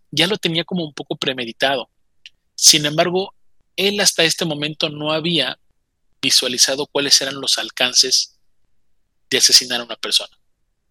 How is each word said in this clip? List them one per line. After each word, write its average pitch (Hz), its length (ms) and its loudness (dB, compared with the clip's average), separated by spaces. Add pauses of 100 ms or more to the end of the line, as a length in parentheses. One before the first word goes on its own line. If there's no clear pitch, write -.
(100)
ya 151 160 2
lo 202 100 -2
tenía 170 280 -4
como 180 200 -4
un 147 80 -10
poco 151 240 -8
premeditado. 131 720 -4 (640)
Sin 151 300 4
embargo, 175 500 0 (420)
él 202 240 0
hasta 170 240 2
este 165 200 0
momento 151 460 -4
no 151 220 -4
había 156 460 -2 (640)
visualizado 135 640 2
cuáles 143 360 2
eran 139 180 -6
los 123 160 -2
alcances 127 800 0 (960)
de 123 80 0
asesinar 123 420 2
a 120 40 -10
una 117 120 -10
persona. - 400 -4 (540)